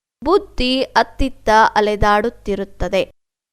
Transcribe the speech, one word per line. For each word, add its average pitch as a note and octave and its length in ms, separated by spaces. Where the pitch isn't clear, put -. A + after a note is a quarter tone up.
ಬುದ್ಧಿ C4 580
ಅತ್ತಿತ್ತ - 640
ಅಲೆದಾಡುತ್ತಿರುತ್ತದೆ. G#3 1400